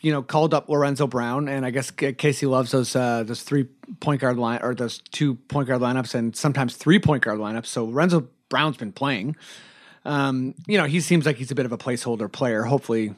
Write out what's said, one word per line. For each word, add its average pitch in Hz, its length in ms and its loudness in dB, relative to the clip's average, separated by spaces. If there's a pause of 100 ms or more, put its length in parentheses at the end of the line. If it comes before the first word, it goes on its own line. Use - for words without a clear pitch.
you 156 80 2
know, 143 120 0
called 156 300 2
up 147 160 0
Lorenzo 143 380 2
Brown, 127 420 -2
and 135 160 -2
I 123 60 -2
guess 131 220 -4
K-, 139 220 -2
Casey 143 320 0
loves 131 260 2
those, 127 240 2
uh, 120 260 0
those 113 220 -6
three 139 240 0 (320)
point 143 200 0
guard 127 160 0
line, 120 240 -2
or 123 140 -2
those 120 240 -6 (140)
two 139 240 0
point 139 320 -4
guard 127 120 2
lineups, 123 360 0
and 117 180 -2
sometimes 135 400 0
three 170 240 6
point 147 240 2
guard 107 160 -2
lineups. 107 280 -6
So 120 180 -4
Lorenzo 147 420 2 (220)
Brown's 143 280 0
been 107 140 -8
playing. 131 460 -2 (680)
Um, 135 500 -2 (120)
you 208 120 2
know, 160 80 2
he 151 140 0
seems 160 260 2
like 151 100 0
he's 127 160 -8
a - 20 -6
bit 135 100 -2
of 120 60 -6
a 113 80 -6
placeholder 117 540 -4
player. 117 320 0
Hopefully, 113 540 0